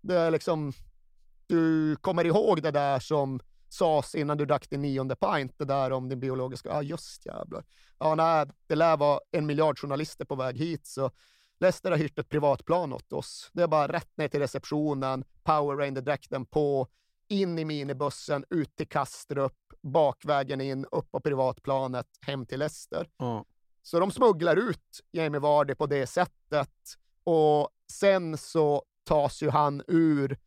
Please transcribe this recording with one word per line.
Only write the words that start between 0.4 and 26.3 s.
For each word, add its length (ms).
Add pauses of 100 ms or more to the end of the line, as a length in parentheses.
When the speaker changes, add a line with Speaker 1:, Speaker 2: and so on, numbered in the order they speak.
Speaker 1:
Du 500
kommer 280
ihåg 380
det 80
där 300
som 400 (280)
sas 460
innan 240
du 80
drack 240
din 120
nionde 340
pint, 420
det 60
där 280
om 160
din 120
biologiska." 480
"Ja, 140
just 440
jävlar." 380 (340)
"Ja, 160
nej, 320 (200)
det 80
lär 220
vara 240 (120)
en 140
miljard 320
journalister 460
på 100
väg 240
hit, 280
så 240 (500)
Leicester 300
har 80
hyrt 200
ett 100
privatplan 640
åt 200
oss. 400
Det 100
är 40
bara 220
rätt 280
ner 120
till 120
receptionen, 840 (180)
Power 340
Ranger-dräkten 720
på, 420 (400)
in 300
i 60
minibussen, 840
ut 260
till 120
Kastrup, 640 (300)
bakvägen 800
in, 300
upp 200
på 100
privatplanet, 840 (200)
hem 200
till 120
Leicester." 580
Speaker 2:
Ja. 280 (380)
Speaker 1:
Så 180
de 100
smugglar 460
ut 440 (120)
Jamie 280
Vardy 340
på 120
det 200
sättet, 640 (540)